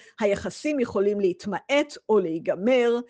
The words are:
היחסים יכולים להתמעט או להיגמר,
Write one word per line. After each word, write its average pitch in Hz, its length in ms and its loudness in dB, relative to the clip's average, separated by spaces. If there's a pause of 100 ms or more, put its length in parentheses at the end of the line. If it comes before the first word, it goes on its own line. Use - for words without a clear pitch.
(200)
היחסים 214 600 -2
יכולים 208 400 0
להתמעט 208 760 -2 (120)
או 214 100 4
להיגמר, 190 800 0 (140)